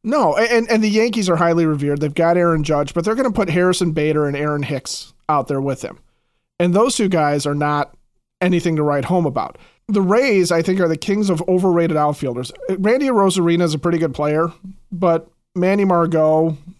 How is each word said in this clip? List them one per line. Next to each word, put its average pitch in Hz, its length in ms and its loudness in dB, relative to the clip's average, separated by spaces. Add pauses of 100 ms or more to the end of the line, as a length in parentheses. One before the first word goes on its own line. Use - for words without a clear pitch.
No, 220 300 2
a-, 214 40 2
and, 233 280 0
and 220 140 2
the 214 40 2
Yankees 214 420 0
are 170 60 2
highly 170 300 2
revered. 143 340 -2
They've 147 140 -4
got 170 240 2
Aaron 165 260 2
Judge, 147 300 -2
but 170 100 -4
they're 214 120 -2
gonna 247 160 0
put 196 180 -2
Harrison 180 420 0
Bader 151 360 0
and 143 100 -4
Aaron 147 240 -4
Hicks - 540 -10 (120)
out 143 200 0
there 139 120 -2
with 135 220 -4
him. - 160 -12 (600)
And 175 160 2
those 233 200 2
two 202 140 0
guys 147 380 0
are 147 80 -2
not 147 420 -4 (420)
anything 175 360 0
to 151 80 0
write 143 220 0
home 175 200 0
about. - 320 -6 (300)
The 202 160 0
Rays, 196 480 2
I 165 100 2
think, 190 180 -2
are 175 80 2
the 160 80 0
kings 202 360 -2
of 160 160 -2
overrated 170 500 2
outfielders. 139 540 -2 (260)
Randy 240 300 0
Arozarena 185 560 2
is 156 100 0
a 151 60 -4
pretty 170 180 -2
good 156 160 -2
player, 156 400 -2 (380)
but 170 360 0 (280)
Manny 190 300 2
Margot 160 680 2 (240)